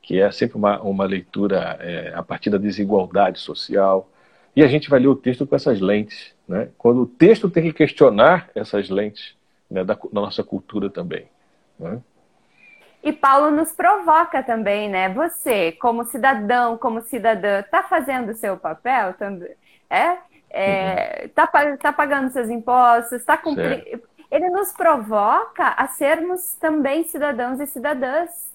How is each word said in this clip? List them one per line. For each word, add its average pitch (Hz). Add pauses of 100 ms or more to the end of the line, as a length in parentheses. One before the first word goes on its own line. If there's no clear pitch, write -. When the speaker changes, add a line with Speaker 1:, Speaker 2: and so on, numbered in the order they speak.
Speaker 1:
Que -
é 101
sempre -
uma, 104
uma 98
leitura, 95
é, 85
a 85
partir -
da 101
desigualdade 98
social. 95 (460)
E 139
a 147
gente 147
vai 139
ler 131
o 135
texto 127
com 143
essas 127
lentes, 104 (140)
né? 95 (100)
Quando 120
o 120
texto 202
tem 165
que 165
questionar 143
essas 104
lentes, 104 (340)
né, 92
da 101
cu-, -
da 104
nossa 101
cultura 98
também, 87 (560)
né? 95 (1040)
Speaker 2:
E 302
Paulo 285
nos 311
provoca 339
também, 214
né? 185
Você, 214
como 233
cidadão, 233
como 233
cidadã, 202
tá 359
fazendo 254
o 226
seu 208
papel 185
também? 196 (400)
É? 320 (320)
É, 190
Speaker 1:
Uhum. -
Speaker 2:
tá 311
pa-, 294
tá 294
pagando 277
seus 247
impostos, 240
tá 311
cumpri-, 190
Speaker 1:
Certo. - (220)
Speaker 2:
ele 330
nos 370
provoca 269
a 269
sermos 330
também 311
cidadãos 262
e 285
cidadãs 277 (240)